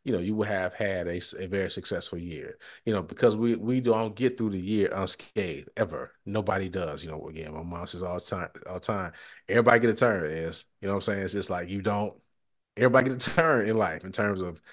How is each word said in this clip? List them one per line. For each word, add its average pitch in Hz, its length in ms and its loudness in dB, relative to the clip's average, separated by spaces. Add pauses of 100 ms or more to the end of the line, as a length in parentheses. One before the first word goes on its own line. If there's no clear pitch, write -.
you 131 100 -2
know, 92 60 2
you 101 160 -2
will 107 100 0
have 95 300 -2
had 95 320 -2
a 87 100 -2
s-, - 160 -4
a 95 140 -8
very 92 240 -2
successful 90 480 -6
year, 85 400 -10 (260)
you 113 80 2
know, 98 80 2
because 107 340 4
we, 113 200 2
we 120 260 0
don't 110 340 2
get 127 220 2
through 110 140 0
the 95 80 -2
year 98 340 2
unscathed 90 840 -4
ever. - 380 -4 (140)
Nobody 98 420 -2
does. 85 340 -6
You 82 80 -10
know, 78 160 -10
again, 80 260 -12
my 82 100 -8
mom 87 240 -8
says 90 160 -6
all 90 100 -4
the 90 80 -4
time, 92 280 -4 (200)
all 90 60 -8
the 90 40 -8
time, 95 320 -2 (380)
"Everybody 117 300 8
get 117 100 6
a 107 60 6
turn," 107 300 4
is, 80 400 -4 (160)
you 98 60 -4
know 98 60 0
what 101 40 0 (120)
I'm 101 40 2
saying? 98 100 -2
It's 92 100 -2
just 98 160 0
like, 87 200 -4
you 98 120 -4
don't, 104 320 0 (640)
everybody 127 320 6
get 123 180 0
a - 40 -2
turn 143 360 4
in 110 100 2
life 90 280 0
in 95 60 -10
terms 101 300 0
of, 87 200 -6 (120)